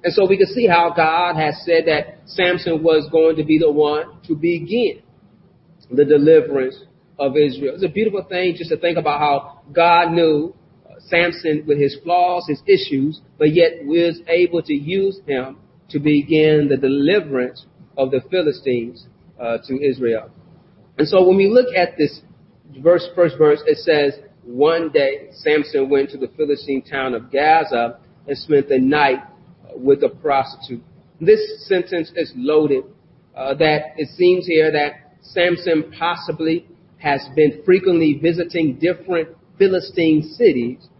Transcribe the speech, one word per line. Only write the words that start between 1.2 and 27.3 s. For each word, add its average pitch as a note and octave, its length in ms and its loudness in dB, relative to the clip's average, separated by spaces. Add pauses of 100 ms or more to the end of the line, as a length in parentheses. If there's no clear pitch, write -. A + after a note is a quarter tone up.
has D#3 300 -4
said E3 220 2
that D3+ 380 -4
Samson F3 580 -2
was D#3 280 2
going D#3+ 260 2
to D3+ 60 -4
be D#3 140 2
the D#3 140 2
one D3+ 560 -2
to D#3+ 80 -2
begin E3+ 680 -4 (880)
the C#3 160 2
deliverance C#3+ 720 2 (400)
of C#3 200 -2
Israel. C#3 380 -2
It's F#3+ 100 -4
a E3 40 -4
beautiful G3 340 -4
thing F3+ 340 -4
just D#3+ 140 -12
to D#3 60 -2
think F3 200 -2
about D3 220 -2
how C#3+ 420 -2 (100)
God E3+ 400 4
knew, E3 420 0 (320)
uh, - 100 -20 (120)
Samson E3+ 580 -2
with C#3+ 140 0
his C#3 240 0
flaws, F3 440 0
his D3 200 -6
issues, D#3 540 0 (160)
but D#3 160 2
yet E3 320 2
was E3+ 420 0
able E3+ 360 0
to D3+ 100 -6
use F#3+ 520 -4
him C3+ 320 -6 (320)
to D3 100 -6
begin D3+ 680 2
the C3+ 80 2
deliverance C#3 880 -2 (320)
of C3+ 140 -2
the C3 180 -2
Philistines, C3 800 -4 (320)
uh, A#2 180 -6 (100)
to C3+ 140 -6
Israel. B2 480 -2 (680)
And D3+ 100 0
so F#3 180 4
when F#3 120 4
we G3 100 2
look G#3+ 280 2
at F3+ 220 -2
this D3 240 -2 (560)
verse, E3+ 380 2
first E3 220 2
verse, - 280 4
it D3+ 140 2
says, D3 380 0 (260)
"One D3+ 460 0
day C#3 420 -2
Samson D3 580 -2
went C#3 220 0
to C#3 60 -16
the B2+ 100 -6
Philistine C#3+ 540 -4
town C3 320 -6
of A#2 180 -10